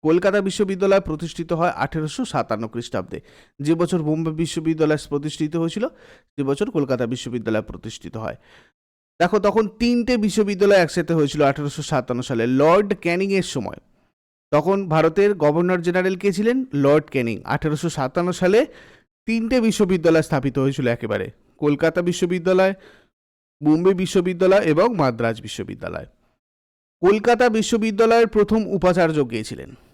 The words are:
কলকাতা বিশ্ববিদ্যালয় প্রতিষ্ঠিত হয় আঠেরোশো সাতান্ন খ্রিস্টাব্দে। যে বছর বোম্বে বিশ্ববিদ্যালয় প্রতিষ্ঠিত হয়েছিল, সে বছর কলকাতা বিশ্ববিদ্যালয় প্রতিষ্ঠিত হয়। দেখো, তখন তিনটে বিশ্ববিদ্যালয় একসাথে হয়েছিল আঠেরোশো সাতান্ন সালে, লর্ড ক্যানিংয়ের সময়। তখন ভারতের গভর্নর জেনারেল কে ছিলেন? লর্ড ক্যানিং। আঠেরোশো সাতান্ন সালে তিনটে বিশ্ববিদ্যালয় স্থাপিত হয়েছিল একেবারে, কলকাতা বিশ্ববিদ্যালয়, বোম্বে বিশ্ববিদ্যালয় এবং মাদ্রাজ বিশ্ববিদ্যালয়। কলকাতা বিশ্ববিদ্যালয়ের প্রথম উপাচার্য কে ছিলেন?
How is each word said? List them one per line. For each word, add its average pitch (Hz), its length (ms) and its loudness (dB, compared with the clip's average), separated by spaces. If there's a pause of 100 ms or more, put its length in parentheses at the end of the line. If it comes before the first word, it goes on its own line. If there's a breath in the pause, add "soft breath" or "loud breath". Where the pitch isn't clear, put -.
কলকাতা 185 400 2
বিশ্ববিদ্যালয় 196 580 0
প্রতিষ্ঠিত 165 540 -6
হয় 170 160 0
আঠেরোশো 156 560 -4
সাতান্ন 113 420 -4
খ্রিস্টাব্দে। 110 540 -8 (380 soft breath)
যে 151 160 0
বছর 170 260 -2
বোম্বে 156 300 -2
বিশ্ববিদ্যালয় 156 680 -2 (120)
প্রতিষ্ঠিত 147 460 -4
হয়েছিল, 165 320 -2 (480 soft breath)
সে 143 80 -6
বছর 143 280 -2
কলকাতা 127 360 -2
বিশ্ববিদ্যালয় 113 540 -4
প্রতিষ্ঠিত - 560 -14
হয়। 110 180 -10 (840 soft breath)
দেখো, 180 200 2
তখন 202 280 2
তিনটে 240 500 0
বিশ্ববিদ্যালয় 202 600 2
একসাথে 170 360 0
হয়েছিল 147 300 2
আঠেরোশো 143 380 -2
সাতান্ন 127 400 -4
সালে, 117 260 -2
লর্ড 170 540 4
ক্যানিংয়ের 185 420 -2
সময়। - 320 -8 (760)
তখন 180 380 0
ভারতের 165 460 2
গভর্নর 170 460 2
জেনারেল 185 340 0
কে 190 180 -2
ছিলেন? 240 400 0
লর্ড 143 360 2
ক্যানিং। 117 340 -4
আঠেরোশো 151 460 -2
সাতান্ন 170 420 -4
সালে 202 340 2 (600 loud breath)
তিনটে 226 360 0
বিশ্ববিদ্যালয় 175 600 2
স্থাপিত 139 380 -2
হয়েছিল 135 280 0
একেবারে, 107 440 -4 (260)
কলকাতা 156 440 0
বিশ্ববিদ্যালয়, 185 720 0 (880 soft breath)
বোম্বে 165 300 4
বিশ্ববিদ্যালয় 185 680 2
এবং 185 340 2
মাদ্রাজ 117 460 -2
বিশ্ববিদ্যালয়। 92 640 -10 (960)
কলকাতা 220 480 4
বিশ্ববিদ্যালয়ের 226 800 2
প্রথম 208 400 2
উপাচার্য 165 580 2
কে 113 180 -6
ছিলেন? 110 320 -14 (180)